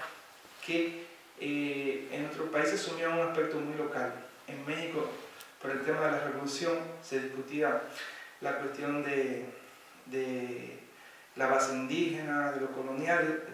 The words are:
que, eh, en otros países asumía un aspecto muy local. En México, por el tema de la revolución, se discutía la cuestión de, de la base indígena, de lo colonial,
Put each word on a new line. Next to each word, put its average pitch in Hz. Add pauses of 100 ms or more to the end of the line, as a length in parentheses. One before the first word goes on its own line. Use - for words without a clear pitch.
(680)
que, 170 (340)
eh, 143
en 147
otros 160
países 156
asumía 165
un 165
aspecto 165
muy 147
local. - (340)
En 139
México, 160 (540)
por 135
el 131
tema 151
de 151
la 143
revolución, 143 (240)
se 135
discutía 135 (640)
la 139
cuestión 143
de, 131 (580)
de 127 (580)
la 131
base 131
indígena, 147
de 135
lo 135
colonial, 156